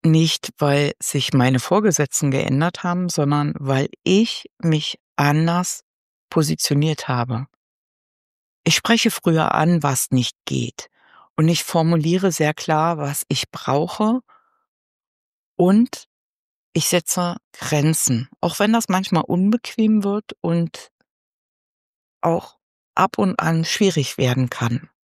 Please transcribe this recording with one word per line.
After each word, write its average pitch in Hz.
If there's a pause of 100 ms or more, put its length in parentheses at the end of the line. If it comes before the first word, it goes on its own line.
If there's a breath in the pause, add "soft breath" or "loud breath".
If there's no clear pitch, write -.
Nicht, 160
weil 143 (100)
sich -
meine 127
Vorgesetzten 170
geändert 139
haben, 175
sondern 147
weil 135 (160)
ich -
mich 156 (160)
anders 160 (460)
positioniert 151
habe. 123 (1160)
Ich 165
spreche -
früher 160
an, 165
was 135
nicht 127
geht. 123 (460 soft breath)
Und 160
ich 170
formuliere 170
sehr 151
klar, 160
was 143
ich -
brauche. 214 (1300 soft breath)
Und 196 (640)
ich -
setze 175 (160)
Grenzen, 143 (120)
auch 175
wenn 214
das 226
manchmal 185
unbequem 214
wird 202
und 170 (1300)
auch - (380)
ab 185
und 190
an 165
schwierig 165
werden 123
kann. 117 (140)